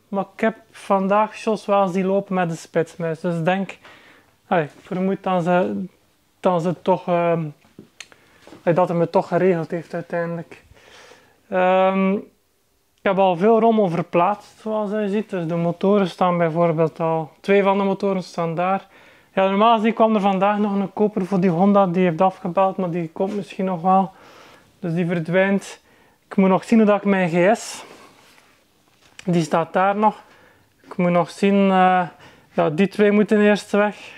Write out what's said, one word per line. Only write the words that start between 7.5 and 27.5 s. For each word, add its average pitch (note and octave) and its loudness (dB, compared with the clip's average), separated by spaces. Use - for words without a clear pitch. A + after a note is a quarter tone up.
allee, F3 0
dat F3+ 2
hij E3+ -4
me E3 0
toch F3+ 0
geregeld E3+ 0
heeft E3+ -10
uiteindelijk. E3+ -10
Ehm, F#3+ 0
ik - -4
heb F#3+ 0
al F#3+ 2
veel A3 2
rommel A3 2
verplaatst, F3 -2
zoals G#3+ -6
je G#3+ -4
ziet. G3+ -4
Dus F3 -6
de E3 -4
motoren F3 0
staan F3 0
bijvoorbeeld E3 0
al, D#3+ -4
twee G3 2
van G3 2
de G3+ 0
motoren F#3+ -2
staan E3+ -6
daar. F#3 -2
Ja, F#3+ 2
normaal G#3+ 4
gezien A3 0
kwam A3 2
er G#3+ 2
vandaag G3 0
nog G#3 0
een G3 -4
koper G#3 -2
voor G3 0
die F#3+ 2
Honda, G3 4
die F#3 0
heeft E3 0
afgebeld, F#3+ 0
maar F#3 -4
die E3+ -6
komt G3+ -6
misschien - -8
nog F#3 -4
wel. F#3+ 2
Dus E3+ -6
die E3+ -2
verdwijnt. F#3 -2
Ik - -16
moet F#3+ 6
nog F#3 2
zien A#3 2
hoe A3 4
dat G3+ 4
ik G3 -4
mijn F#3+ 0
G F3+ 2